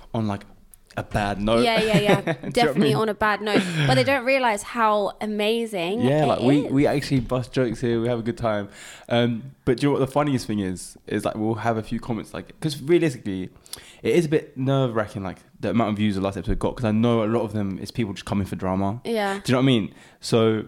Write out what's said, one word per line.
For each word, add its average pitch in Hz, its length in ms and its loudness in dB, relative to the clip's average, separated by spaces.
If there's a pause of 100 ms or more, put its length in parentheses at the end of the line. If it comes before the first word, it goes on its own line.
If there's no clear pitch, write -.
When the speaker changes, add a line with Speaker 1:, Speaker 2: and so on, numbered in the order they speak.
(120)
Speaker 1:
on, 110 160 -2
like, 101 140 -4 (560)
a 107 40 -4
bad 101 380 -2
note. 208 240 2
Speaker 2:
Yeah, 226 160 2
yeah, 220 200 4
yeah. 202 200 4
Speaker 1:
<laughs> - 0 -
Do - 0 -
you - 60 -6
know 170 100 0
what - 80 -16
I - 60 -8
Speaker 2:
Definitely 156 380 2
Speaker 1:
mean? - 80 2
Speaker 2:
on 220 120 0
a 208 60 -2
bad 208 260 0
note. 208 220 0 (240)
But 254 80 4
they 254 100 4
don't 262 220 0
realise 254 360 2
how 214 500 0 (100)
amazing 214 800 -2
Speaker 1:
Yeah, 143 220 4
Speaker 2:
it - 20 2
Speaker 1:
like, 92 160 2
we, 135 240 4
Speaker 2:
is. - 40 -6
Speaker 1:
we 139 160 4
actually 135 340 0
bust 123 340 -4
jokes 120 260 0
here. 117 220 0
We 117 60 0
have 123 100 0
a 113 40 -6
good 113 140 -4
time. 104 320 -2 (400)
Um, 120 440 0 (120)
but 123 140 2
do 135 80 0
you - 80 4
know 104 40 0
what 131 80 2
the 135 60 -6
funniest 143 340 0
thing 107 120 -2
is? 92 480 -6
Is, 107 180 -2
like, - 100 -2
we'll 110 200 0
have 110 240 -2
a 110 40 -4
few 113 160 -4
comments, 107 360 -6
like, - 260 -12
'cause 147 220 -4
realistically, 127 680 0 (540)
it 113 140 2
is 170 100 4
a - 20 -2
bit - 300 -2
nerve-wracking, 127 640 0
like, 92 160 -8 (220)
the 104 100 -2
amount 107 220 2
of 101 40 -2
views 104 200 2
the 95 40 -2
last 98 160 -2
episode 92 220 -2
got, - 180 -2
'cause 123 80 -6
I 107 80 2
know 113 320 2
a - 20 0
lot 113 160 0
of 104 120 -6
them 98 240 -4
is - 120 -10
people 104 220 -4
just - 140 -12
coming 101 200 0
for 92 100 -8
drama. 98 480 -2
Speaker 2:
Yeah. 202 380 -2
Speaker 1:
Do - 80 -2
you 123 40 4
know 127 60 2
what - 20 0
I 135 40 4
mean? 120 280 2 (260)
So, 110 480 2